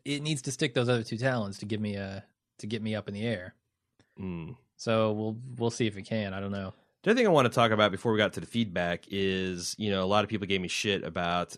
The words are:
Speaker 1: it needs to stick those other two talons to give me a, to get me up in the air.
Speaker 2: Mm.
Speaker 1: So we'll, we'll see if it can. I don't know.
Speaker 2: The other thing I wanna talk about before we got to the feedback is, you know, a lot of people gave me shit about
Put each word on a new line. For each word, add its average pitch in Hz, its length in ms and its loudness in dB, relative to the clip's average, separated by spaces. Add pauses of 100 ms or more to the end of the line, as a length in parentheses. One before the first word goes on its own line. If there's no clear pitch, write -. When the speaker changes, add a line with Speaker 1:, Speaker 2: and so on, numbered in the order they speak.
Speaker 1:
it 143 180 -2
needs 151 200 -2
to 135 100 -4
stick 147 220 0
those 120 160 4
other 120 140 4
two 113 120 -6
talons 113 420 -2
to 104 80 -8
give 107 140 -2
me 104 140 -2
a, 98 300 -8 (340)
to - 80 -10
get 107 160 -4
me 107 120 -2
up 104 140 -4
in 101 60 -8
the 101 120 -6
air. 95 280 -4 (680)
Speaker 2:
Mm. 85 360 -8 (200)
Speaker 1:
So 110 360 2
we'll, 110 240 -4 (200)
we'll 117 140 0
see 113 160 0
if 101 100 -2
it 98 60 -10
can. 104 320 -4
I 98 60 -6
don't 98 120 -6
know. 95 220 -6 (280)
Speaker 2:
The 185 100 2
other 240 60 4
thing 240 80 4
I 196 40 6
wanna 139 180 6
talk 117 220 4
about 107 220 6
before 110 200 0
we 107 60 4
got 101 160 4
to 92 60 -6
the 82 60 -10
feedback 90 600 -2
is, 95 720 -2
you 104 120 -2
know, 95 120 2
a 92 40 2
lot 104 180 4
of - 60 -6
people 104 160 -2
gave 95 140 2
me 90 80 -4
shit 98 360 0
about 87 540 -2